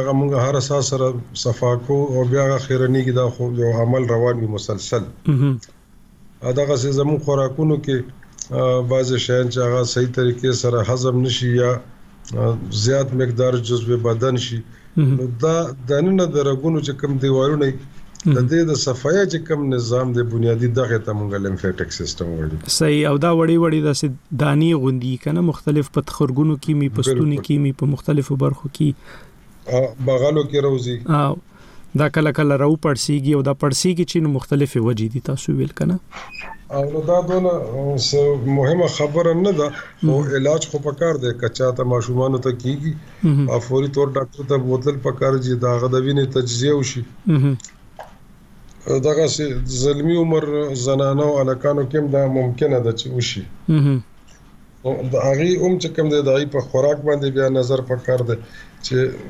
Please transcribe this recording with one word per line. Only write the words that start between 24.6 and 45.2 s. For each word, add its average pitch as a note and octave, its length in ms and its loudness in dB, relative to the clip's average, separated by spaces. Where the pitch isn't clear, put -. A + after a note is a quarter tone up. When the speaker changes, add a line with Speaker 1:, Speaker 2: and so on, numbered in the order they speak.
Speaker 2:
غوندي C3 500 0
که D3 80 -4
نه، E3+ 100 0
مختلف D3+ 500 0
په - 100 -2
تخرګونو D3 540 0
کې C#3+ 140 -6
مي، C#3+ 200 0
په A2 60 -8
Speaker 1:
بالکل. A#2+ 160 0
Speaker 2:
ستوني C#3+ 260 0
کې C#3 140 -4
مي، C#3+ 200 2
په - 140 -4
مختلفو C#3+ 500 0
برخو C#3 340 -2
کې. C#3+ 240 0
Speaker 1:
آ، B2 60 4
بغلو C#3 380 2
کې C#3 120 -4
روزي. C3 420 0
Speaker 2:
او D3 280 2
دا D3 120 2
کله D3+ 220 2
کله D3 260 2
راوپړسیږي D3 760 0
او C#3 80 2
دا C#3 100 0
پړسیږي E3 540 0
چې - 100 -4
نو D#3+ 140 2
مختلفې C#3 480 0
وجې A2+ 360 0
دي، C3 60 -4
تاسو C#3 340 -4
ویل C3+ 140 0
که - 180 -4
نه؟ F3+ 140 0
Speaker 1:
او C#3 220 -2
نو D#3 100 -4
دا F3 200 2
دونه، F3+ 280 0
آ، C#3 480 -2
څه C#3+ 500 0
مهمه C#3+ 400 2
خبره D#3+ 460 0
نه F#3 180 2
ده، D3 180 0
خو - 380 -6
Speaker 2:
مهم. C#3 280 2
Speaker 1:
علاج D3 320 2
خو D3 120 -4
پکار D3+ 340 0
دی. B2 280 -2
که A2+ 80 0
چا B2+ 220 0
ته B2+ 120 -2
ماشومانو B2 540 0
ته B2+ 140 -2
کیږي، C#3+ 420 -4
Speaker 2:
مهم. C#3+ 260 4
Speaker 1:
آ، B2 80 2
فوري C3 300 0
طور C#3 200 0
ډاکټر C3+ 420 -6
ته C#3+ 80 2
بوتل B2+ 380 0
پکار C3+ 420 -2